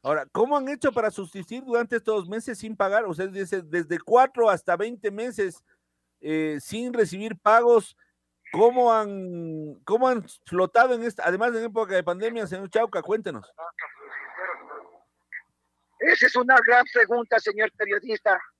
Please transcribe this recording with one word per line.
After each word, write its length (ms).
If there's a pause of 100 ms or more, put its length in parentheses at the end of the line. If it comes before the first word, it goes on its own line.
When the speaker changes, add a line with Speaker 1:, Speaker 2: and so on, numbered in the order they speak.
Speaker 1:
Ahora, 300
¿cómo 260
han 120
hecho 240
para 180
subsistir 540
durante 320
estos 320
meses 280
sin 200
pagar? 280
O 80
sea, 140
dice, 380
desde 340
cuatro 500
hasta 280
veinte 340
meses, 540 (560)
eh, 400
sin 340
recibir 420
pagos. 600 (560)
¿Cómo 400
han, 800 (100)
cómo 220
han 180 (220)
flotado 480
en 80
esta, 240
además 300
en 80
época 320
de 80
pandemia, 420
señor 240
Chauca? 320
Cuéntenos. 500 (2500)
Speaker 2:
Esa 280
es 100
una 180 (100)
gran 200 (100)
pregunta, 460
señor 320
periodista 680 (200)